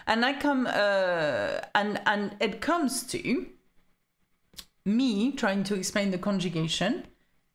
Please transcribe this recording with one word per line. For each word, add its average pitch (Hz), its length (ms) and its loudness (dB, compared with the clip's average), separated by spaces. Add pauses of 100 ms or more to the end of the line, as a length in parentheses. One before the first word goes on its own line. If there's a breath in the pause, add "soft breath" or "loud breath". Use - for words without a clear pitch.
And 226 180 2
I 277 100 2
come, 277 340 0
uh, 165 960 2 (120)
and, 202 320 2
and 208 340 0
it 220 220 -2
comes 311 460 0
to 339 400 -2 (1400)
me 226 460 2
trying 202 320 0
to 202 100 -2
explain 196 380 0
the 185 80 -2
conjugation. 180 880 -2 (480)